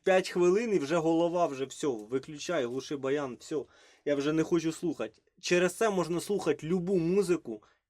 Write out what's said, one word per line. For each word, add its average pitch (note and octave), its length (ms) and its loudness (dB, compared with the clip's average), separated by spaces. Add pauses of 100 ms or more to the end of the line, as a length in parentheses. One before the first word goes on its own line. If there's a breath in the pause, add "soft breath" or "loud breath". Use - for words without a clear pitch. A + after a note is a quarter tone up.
п'ять F#3 260 4
хвилин, F#3+ 440 2
і F3 60 4
вже C#3+ 180 0
голова, E3 500 2
вже C3+ 180 -6
все, C3+ 220 -6
виключай, C3+ 800 -4
глуши C3 320 -6
баян, C3+ 420 -4
все, - 260 -6 (400 soft breath)
я C#3+ 100 2
вже C#3+ 180 0
не D#3+ 100 2
хочу D#3+ 280 0
слухати. D3 500 -6 (200)
Через F3+ 340 2
це A3+ 140 2
можна F3 300 0
слухати D#3 480 -2
любу F#3 280 0
музику E3+ 680 0 (260 soft breath)